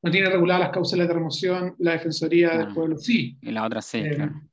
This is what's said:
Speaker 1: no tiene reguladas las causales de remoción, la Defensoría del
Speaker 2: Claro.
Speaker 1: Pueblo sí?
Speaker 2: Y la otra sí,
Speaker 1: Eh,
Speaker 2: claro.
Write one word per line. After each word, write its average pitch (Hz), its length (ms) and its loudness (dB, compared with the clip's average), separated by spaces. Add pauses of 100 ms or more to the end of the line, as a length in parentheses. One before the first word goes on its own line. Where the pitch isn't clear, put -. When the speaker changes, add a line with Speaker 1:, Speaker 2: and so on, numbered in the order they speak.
Speaker 1:
no 170 80 0
tiene 190 200 4
reguladas 180 300 4
las 165 100 0
causales 175 380 0
de 170 60 2
remoción, 180 640 -2
la 170 140 2
Defensoría 165 580 2
del 165 80 0
Speaker 2:
Claro. 156 160 -4
Speaker 1:
Pueblo 160 240 -2
sí? - 420 0
Speaker 2:
Y - 100 -10
la 110 140 -4
otra - 180 -4
sí, - 160 -6
Speaker 1:
Eh, 151 160 -2
Speaker 2:
claro. 151 260 -4 (120)